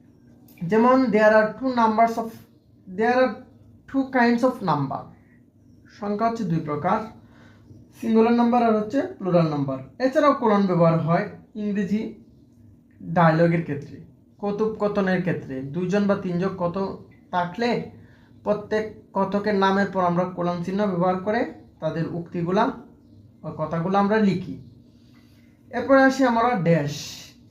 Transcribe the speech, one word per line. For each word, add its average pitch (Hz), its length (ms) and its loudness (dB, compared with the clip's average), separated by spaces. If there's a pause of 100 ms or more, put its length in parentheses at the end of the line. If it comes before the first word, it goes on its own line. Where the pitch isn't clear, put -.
(640)
যেমন, 233 400 4
"There 214 280 4
are 214 160 6 (160)
two 254 140 -2
numbers 226 380 2
of, 226 140 -6 (680)
there 233 180 0
are 254 140 4 (640)
two 269 200 -2
kinds 240 280 4
of 254 260 0
number।" 143 320 -2 (1000)
সংখ্যা 208 300 -2
হচ্ছে 226 140 -6
দুই 165 160 -2
প্রকার, 151 600 -4 (800)
সিঙ্গুলার 226 320 4
নাম্বার 240 300 4
আর 220 140 4
হচ্ছে 233 260 -2
প্লুরাল 175 460 0
নাম্বার। 139 300 -4 (200)
এছাড়াও 277 360 2
কোলন 202 320 2
ব্যবহার 170 340 4
হয় 180 280 0 (260)
ইংরেজি 208 600 -4 (880)
ডায়লগের 165 600 2
ক্ষেত্রে, - 380 -10 (380)
কথোপকথনের 202 840 -2
ক্ষেত্রে, 135 420 -6
দুইজন 175 420 -2
বা 202 100 2
তিনজন 190 340 -2 (100)
কথক 180 460 -6 (260)
থাকলে 180 600 -4 (520)
প্রত্যেক 208 520 -4 (180)
কথকের 202 420 -2
নামের 196 380 2
পর 185 120 0
আমরা 175 200 0
কোলন 175 400 -4
চিহ্ন 196 220 -2
ব্যবহার 185 300 0
করে 214 360 -4 (280)
তাদের 156 240 -4 (100)
উক্তিগুলা 175 560 -2 (720)
বা 165 140 -10
কথাগুলো 170 420 -2
আমরা 202 180 2
লিখি। 180 460 0 (1080)
এরপরে 269 320 4
আসি 269 220 4
আমরা 233 380 2
ড্যাশ। 156 540 0 (340)